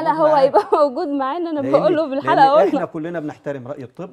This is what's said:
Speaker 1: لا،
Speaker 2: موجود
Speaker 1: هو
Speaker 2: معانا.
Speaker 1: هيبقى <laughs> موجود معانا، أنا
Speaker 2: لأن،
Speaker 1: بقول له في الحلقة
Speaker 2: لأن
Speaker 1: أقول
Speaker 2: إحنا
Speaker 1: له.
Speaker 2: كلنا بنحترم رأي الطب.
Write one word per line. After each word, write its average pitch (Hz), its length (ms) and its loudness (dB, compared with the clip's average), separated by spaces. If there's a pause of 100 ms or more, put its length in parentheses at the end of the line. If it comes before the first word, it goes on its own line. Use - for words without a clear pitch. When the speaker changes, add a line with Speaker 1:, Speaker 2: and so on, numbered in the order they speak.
Speaker 1:
لا، 320 100 -2
Speaker 2:
موجود 320 80 -2
Speaker 1:
هو 302 60 4
Speaker 2:
معانا. 302 140 4
Speaker 1:
هيبقى 285 220 4 (100)
<laughs> 359 60 4 (100)
موجود 294 200 -4
معانا، 285 420 -4
أنا 294 100 -4
Speaker 2:
لأن، 269 120 -2
Speaker 1:
بقول 294 240 4
له 311 120 0
في 262 60 -6
الحلقة 294 200 0
Speaker 2:
لأن 277 140 2
Speaker 1:
أقول 285 200 4
Speaker 2:
إحنا 294 100 -2
Speaker 1:
له. 175 60 -4
Speaker 2:
كلنا 165 360 -8
بنحترم 139 480 -10
رأي 139 160 -12
الطب. 175 280 -14